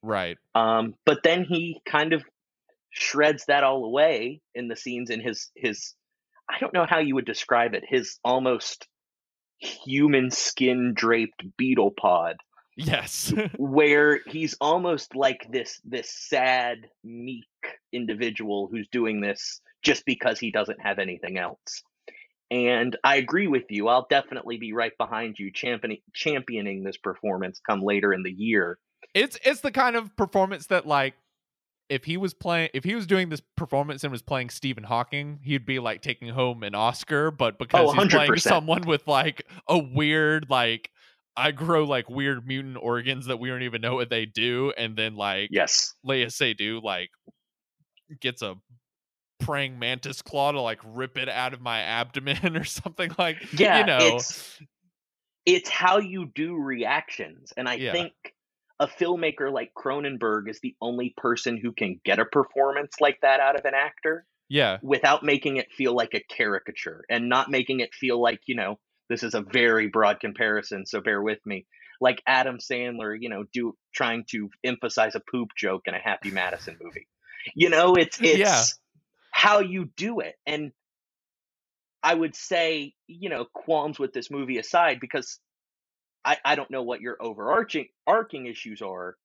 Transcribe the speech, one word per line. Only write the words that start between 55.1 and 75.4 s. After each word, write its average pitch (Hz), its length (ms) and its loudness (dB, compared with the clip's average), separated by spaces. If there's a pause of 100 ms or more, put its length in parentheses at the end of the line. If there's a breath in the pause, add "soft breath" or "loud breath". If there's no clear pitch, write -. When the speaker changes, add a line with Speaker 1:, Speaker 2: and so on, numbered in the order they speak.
Speaker 2:
it's 180 220 4
how 185 300 4
you 190 360 -4
do 165 220 -4
reactions, 131 1000 -4
and 127 120 -4
I 123 100 -4
Speaker 1:
Yeah. 127 140 -4
Speaker 2:
think - 220 -4 (680)
a 143 60 2
filmmaker 165 680 -2
like 120 240 -6
Cronenberg 123 720 -2
is 104 100 -12
the 127 200 -8
only 123 360 -4
person 120 420 -2
who 117 140 -4
can 95 320 -4
get - 140 2
a - 80 4
performance 139 720 0
like 143 220 4
that 135 180 6
out 139 180 4
of - 80 -8
an 135 80 -2
actor 151 520 -2 (220)
Speaker 1:
Yeah. 120 340 2
Speaker 2:
without 143 420 4
making 143 340 0
it - 140 -6
feel 123 220 2
like 117 200 0
a 107 100 0
caricature 95 840 -4
and 117 180 0
not 127 220 2
making 131 300 0
it 117 140 -4
feel 123 280 0
like, 117 240 2
you 123 100 -4
know, 104 240 -4 (280)
this 117 140 -2
is 113 120 -6
a 107 80 0
very 113 460 2
broad 107 320 2
comparison, 104 680 -4
so 104 140 -6
bear 101 220 0
with 107 240 -2
me, 98 200 -8 (340 loud breath)
like 127 260 2
Adam 131 320 2
Sandler, 117 600 -6
you 120 100 -8
know, 104 220 -8
do, 120 240 -4 (180)
trying 117 360 -2
to 104 200 -6 (140)
emphasize 120 520 0
a 104 140 -6
poop 120 260 -4